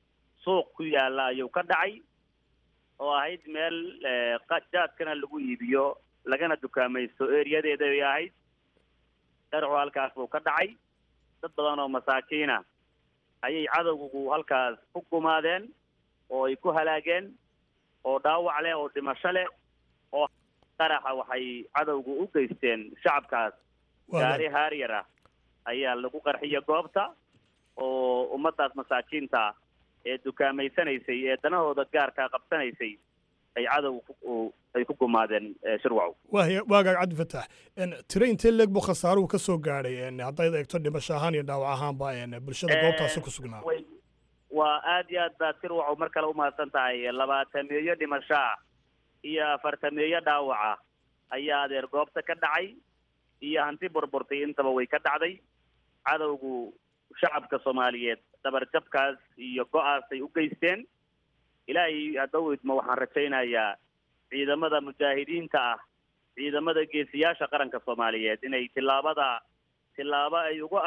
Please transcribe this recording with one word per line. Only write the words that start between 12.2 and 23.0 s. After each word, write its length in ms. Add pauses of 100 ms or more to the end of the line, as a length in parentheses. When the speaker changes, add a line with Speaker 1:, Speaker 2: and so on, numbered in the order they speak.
Speaker 1:
ayay 260
cadowgu 640
halkaas 460 (140)
ku 180
gumaadeen, 580 (600)
oo 200
ay 80
ku 160
halaageen, 640 (680)
oo 140
dhaawac 460
leh, 80
oo 160
dhimasho 420
leh, 140 (680)
oo 120 (540)
qaraxa 420
waxay 560
cadowgu 400
u 160
geysteen 560 (140)